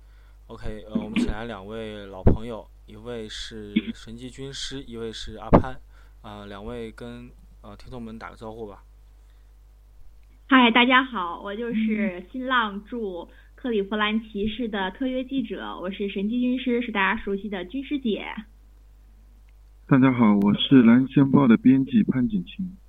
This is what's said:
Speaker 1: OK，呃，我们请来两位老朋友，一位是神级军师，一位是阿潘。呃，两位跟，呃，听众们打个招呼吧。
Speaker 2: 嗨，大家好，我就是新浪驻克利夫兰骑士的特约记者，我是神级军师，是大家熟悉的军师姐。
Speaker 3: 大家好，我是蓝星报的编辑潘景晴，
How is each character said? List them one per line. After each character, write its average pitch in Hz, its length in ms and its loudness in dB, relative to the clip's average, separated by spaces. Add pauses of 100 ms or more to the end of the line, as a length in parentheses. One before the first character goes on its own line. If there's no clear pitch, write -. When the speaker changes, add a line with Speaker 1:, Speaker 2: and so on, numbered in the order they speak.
(480)
Speaker 1:
OK， - 400 -10
呃， 107 60 -8
我 107 160 -4
们 113 60 -10
请 117 120 0
来 107 160 -4
两 101 240 -12
位 107 380 -10
老 95 180 -10
朋 - 240 2
友， 107 180 -12 (200)
一 107 100 -20
位 113 320 -12
是 104 460 -12 (200)
神 - 220 -16
级 123 140 -14
军 135 240 -14
师， - 280 -10
一 117 140 -14
位 113 160 -8
是 110 240 -12
阿 104 140 -14
潘。 131 260 4 (460)
呃， 104 240 -14
两 101 200 -12
位 117 240 -10
跟， 120 400 -16 (320)
呃， 104 140 -18
听 - 160 -18
众 123 100 -12
们 113 160 -14
打 92 120 -16
个 95 80 -20
招 110 160 -14
呼 113 120 -12
吧。 98 200 -16 (1600)
Speaker 2:
嗨， 247 240 6
大 240 140 6
家 262 180 4
好， 185 380 -6
我 202 120 -8
就 233 200 -6
是 208 580 -2
新 254 160 -8
浪 214 380 -2
驻 196 420 -8 (280)
克 254 140 -8
利 208 140 0
夫 214 140 -4
兰 214 260 0
骑 202 240 -4
士 226 220 -6
的 196 220 -2
特 262 140 -6
约 254 160 -4
记 262 220 -4
者， 120 380 -10
我 180 100 -6
是 202 160 -6
神 196 220 -4
级 247 100 -2
军 247 180 0
师， 247 240 -2
是 233 120 -6
大 190 200 2
家 226 80 -6
熟 196 140 -4
悉 196 140 -8
的 180 160 -8
军 269 180 -8
师 285 160 -6
姐。 220 240 -2 (1700)
Speaker 3:
大 143 80 6
家 131 140 6
好， 113 280 6
我 101 140 4
是 127 300 8
蓝 123 240 8
星 139 240 4
报 143 160 6
的 - 80 8
编 135 300 6
辑 113 180 4
潘 123 240 0
景 98 160 -2
晴， 92 320 -10 (140)